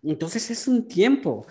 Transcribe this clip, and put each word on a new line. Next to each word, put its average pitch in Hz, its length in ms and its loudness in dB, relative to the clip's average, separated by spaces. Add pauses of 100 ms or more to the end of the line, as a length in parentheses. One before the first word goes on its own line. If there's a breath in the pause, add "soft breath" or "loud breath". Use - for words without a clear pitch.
Entonces 160 480 -4
es 233 180 -4
un 247 180 2
tiempo 180 640 2